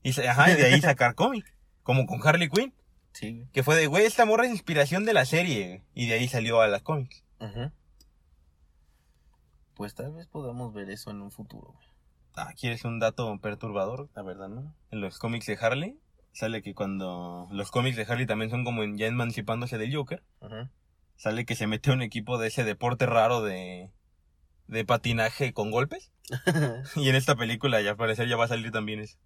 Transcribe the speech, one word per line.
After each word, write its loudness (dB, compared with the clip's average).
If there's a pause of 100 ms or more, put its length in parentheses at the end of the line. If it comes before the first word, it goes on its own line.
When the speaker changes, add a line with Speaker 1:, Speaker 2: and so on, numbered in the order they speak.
Speaker 1:
Y -2
sa-, 0
ajá, 8
y 8
de 8
ahí 8
Speaker 2:
<laughs> -
Speaker 1:
sacar 4
cómic. 2 (380)
Como 2
con -6
Harley 4
Quinn. 0 (400)
Speaker 2:
Sí, -8
güey. -16
Speaker 1:
Que 0
fue 6
de, 6
"Güey, 6
esta 6
morra 6
es 0
inspiración 2
de 2
la 6
serie", 0
güey. -14 (100)
Y -4
de 2
ahí 0
salió 2
a 8
las 0
cómics. -6 (160)
Speaker 2:
Ujú. -8 (2000)
Pues -10
tal -10
vez -16
podamos -10
ver -10
eso -12
en -10
un -14
futuro, -18
güey. -20 (480)
Speaker 1:
Ah, -10
¿quieres -6
un -6
dato -2
perturbador? -6
Speaker 2:
La -12
verdad, -12
¿no? -14 (160)
Speaker 1:
En -6
los -8
cómics -6
de -4
Harley, -2 (320)
sale -6
que -12
cuando -8
los -8
cómics 0
de -4
Harley -2
también -2
son -4
como -2
en, -6
ya -2
emancipándose -4
del -4
Joker, -6 (180)
Speaker 2:
Ujú. -12 (460)
Speaker 1:
sale -4
que -4
se -4
mete 0
a 4
un 0
equipo -6
de -2
ese -2
deporte -2
raro 4
de... -8 (760)
De -4
patinaje 0
con -4
golpes. -2 (180)
Speaker 2:
<laughs> -2
Speaker 1:
Y 2
en 4
esta 4
película, 0
ya 0
al -4
parecer, 0
ya 0
va 2
a -8
salir -4
también -6
eso. -14